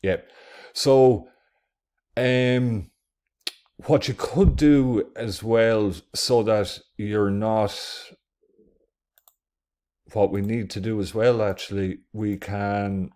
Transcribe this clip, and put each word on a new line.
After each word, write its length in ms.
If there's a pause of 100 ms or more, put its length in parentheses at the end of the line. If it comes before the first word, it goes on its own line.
Yeah. 160 (540)
So, 560 (880)
um, 720 (960)
what 220
you 60
could 420
do 600
as 260
well, 500 (220)
so 300
that 340 (180)
you're 340
not, 460 (2250)
what 180
we 100
need 300
to 100
do 200
as 140
well, 280
actually, 560 (140)
we 240
can 800